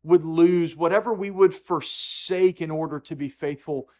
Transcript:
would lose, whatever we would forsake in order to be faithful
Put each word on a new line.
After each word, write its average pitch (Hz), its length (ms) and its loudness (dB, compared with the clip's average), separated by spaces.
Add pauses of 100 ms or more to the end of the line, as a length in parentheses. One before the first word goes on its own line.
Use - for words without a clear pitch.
would 160 220 -6
lose, 170 500 4
whatever 202 380 0
we 202 180 -4
would 190 220 4
forsake - 1040 0
in 160 100 -4
order 156 300 -4
to - 160 -10
be 139 140 -4
faithful 143 580 -6 (120)